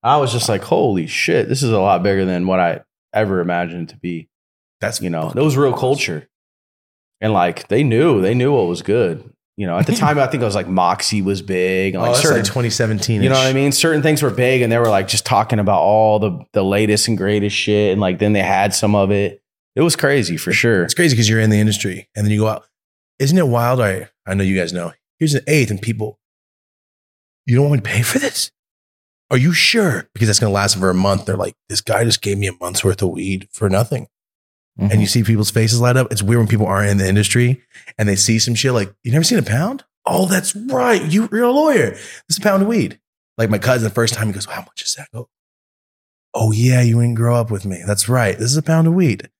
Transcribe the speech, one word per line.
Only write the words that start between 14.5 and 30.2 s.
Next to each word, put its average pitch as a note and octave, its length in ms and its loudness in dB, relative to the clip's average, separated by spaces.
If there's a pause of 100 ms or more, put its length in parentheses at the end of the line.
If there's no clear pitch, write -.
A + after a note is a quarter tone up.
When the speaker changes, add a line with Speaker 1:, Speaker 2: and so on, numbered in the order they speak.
Speaker 1:
and A2+ 80 0
they A#2 80 2
were, A#2 120 2
like, G2 180 0
just - 180 -2
talking G#2+ 320 2
about G2 220 2
all G#2+ 400 2
the, G#2 180 -2 (140)
the G2+ 100 0
latest G#2 460 2
and G#2+ 100 -2
greatest G2+ 380 -2
shit. G#2 340 0
And, G2 100 0
like, F#2 200 0
then G#2 120 2
they G2+ 100 2
had F#2+ 320 0
some G#2 200 0
of G2 160 2
it. G2+ 320 -2 (320)
It - 60 -2
was E3 160 2
crazy B2 400 0
for E2+ 160 -6
sure. G2+ 320 2
Speaker 2:
It's - 100 -4
crazy D#3+ 220 2
'cause A2 120 2
you're A2 120 2
in G#2+ 100 2
the G#2 80 4
industry, G#2 560 -2
and G#2+ 100 -4
then G#2 80 0
you G#2 100 0
go A2 60 0
out. - 160 -6 (540)
Isn't C#3+ 200 2
it D#3 100 2
wild? A#2+ 320 0
I, G2 280 -2 (180)
I F#2+ 80 -4
know G2 100 0
you F#2+ 140 0
guys F2 140 -4
know. E2+ 200 -8 (260)
Here's D3+ 160 0
an B2+ 140 -2
eighth, C#3+ 220 2
and G2 120 -4
people, A2 360 -6 (1300)
"You B2 100 2
don't C#3+ 120 4
want C3+ 140 2
me A2 80 -8
to G2+ 60 -2
pay A#2+ 60 2
for - 160 -2
this? - 320 -4 (800)
Are C3 80 2
you D#3 140 2
sure?" E3+ 600 0
Because A2 160 0